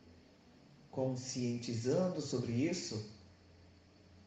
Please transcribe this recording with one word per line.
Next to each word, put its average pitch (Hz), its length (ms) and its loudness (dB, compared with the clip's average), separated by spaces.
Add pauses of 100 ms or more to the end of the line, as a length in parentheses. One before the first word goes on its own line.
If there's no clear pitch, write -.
(920)
Conscientizando 127 1300 0
sobre 120 300 -2
isso, 123 600 0 (1160)